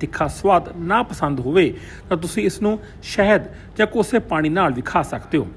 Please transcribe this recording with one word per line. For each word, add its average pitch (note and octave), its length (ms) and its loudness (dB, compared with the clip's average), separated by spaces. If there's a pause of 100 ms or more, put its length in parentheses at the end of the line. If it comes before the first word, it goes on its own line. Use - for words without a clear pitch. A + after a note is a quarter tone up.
ਤਿੱਖਾ D3+ 280 -2
ਸਵਾਦ F3+ 480 2
ਨਾ F#3 260 0
ਪਸੰਦ D3 380 -2
ਹੋਵੇ, C#3+ 320 4 (360)
ਤਾਂ F#3 80 0
ਤੁਸੀਂ F3 280 -4
ਇਸ - 180 -2
ਨੂੰ G#3+ 160 0 (240)
ਸ਼ਹਿਦ G3+ 400 4 (360)
ਜਾਂ G#3+ 80 4
ਕੋਸੇ A3+ 320 0
ਪਾਣੀ D#3 300 0
ਨਾਲ E3 240 2
ਵੀ B2 100 -4
ਖਾ - 200 0
ਸਕਦੇ - 360 -2
ਹੋ A#2 80 0 (100)